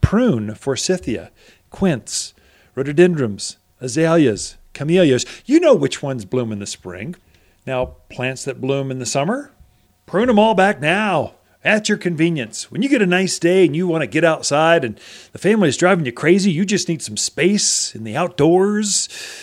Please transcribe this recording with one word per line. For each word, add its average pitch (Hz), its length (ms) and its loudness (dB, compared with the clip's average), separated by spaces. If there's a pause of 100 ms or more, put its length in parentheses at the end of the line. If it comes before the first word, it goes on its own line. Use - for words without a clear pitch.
prune 147 540 2
forsythia, 127 760 -4 (400)
quince, - 640 -4 (400)
rhododendrons, 143 840 0 (240)
azaleas, 131 760 0 (160)
camellias. 151 520 2 (200)
You 311 160 4
know 320 120 6
which 143 300 -2
ones 131 220 -6
bloom 120 260 -4
in 104 80 -8
the 98 60 -12
spring. 98 500 -12 (500)
Now, 127 300 -6 (140)
plants 127 340 -6
that 127 180 -8
bloom 135 300 -2
in 131 80 -8
the 127 60 -8
summer, 185 460 -4 (540)
prune 214 240 0
'em 208 100 4
all 220 140 4
back 190 280 2
now 170 540 -2 (280)
at 214 260 0
your 208 80 0
convenience. 160 720 -4
When 165 120 -6
you 277 80 0
get 269 120 2
a 190 60 2
nice 180 320 0
day 180 260 4
and 139 100 2
you 180 120 -2
wanna 160 200 -2
get 147 160 -2
outside 160 600 2
and 107 140 -8 (320)
the - 80 -16
family 202 280 2
is 135 100 0
driving 175 280 2
you 120 60 -4
crazy, 185 400 2
you 160 120 0
just 202 240 -2
need 160 140 -4
some 107 160 -12
space - 760 -2
in 110 80 -12
the 110 120 -8
outdoors 185 920 0 (340)